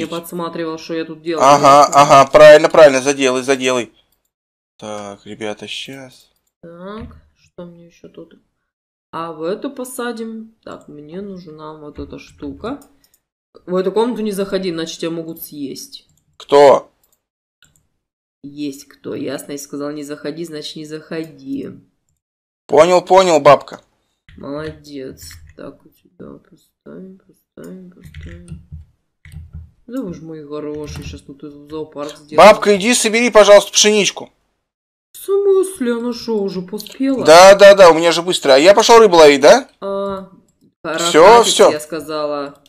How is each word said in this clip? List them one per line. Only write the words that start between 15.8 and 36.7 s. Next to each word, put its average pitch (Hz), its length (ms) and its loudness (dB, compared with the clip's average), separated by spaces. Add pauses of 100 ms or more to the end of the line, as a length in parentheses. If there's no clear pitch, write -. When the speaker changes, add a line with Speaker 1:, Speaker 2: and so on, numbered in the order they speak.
Speaker 1:
Кто? - 540 2 (1500)
Speaker 2:
Есть 143 420 -14
кто. - 300 -16
Ясно, 139 380 -12
я 143 40 -12
сказал, 143 340 -12
не 151 120 -14
заходи, 147 400 -14
значит, 151 320 -16
не 156 100 -16
заходи. 151 840 -14 (960)
Speaker 1:
Понял, 170 340 2
понял, 180 380 2
бабка. 139 420 2 (560)
Speaker 2:
Молодец. 147 920 -16 (240)
Так, - 300 -20
у - 40 -20
тебя - 500 -20 (100)
поставим, 190 720 -20
поставим, 180 720 -20
поставим. 170 800 -20 (1160)
Да 247 160 -14
вы 185 120 -14
ж 147 80 -20
мои 156 240 -20
хорошие, 147 600 -14
щас 143 160 -18
тут - 220 -20
из-, 147 260 -20
зоопарк 147 480 -14
сделаем. 151 320 2
Speaker 1:
Бабка, 208 260 0
иди 202 180 -4
собери, 233 360 -4
пожалуйста, 202 420 4
пшеничку. 208 600 -2 (840)
Speaker 2:
В - 40 -20
смысле? 381 800 -4
Она 240 160 -10
шо, 226 280 -8
уже 185 200 -8
поспела? 226 640 -8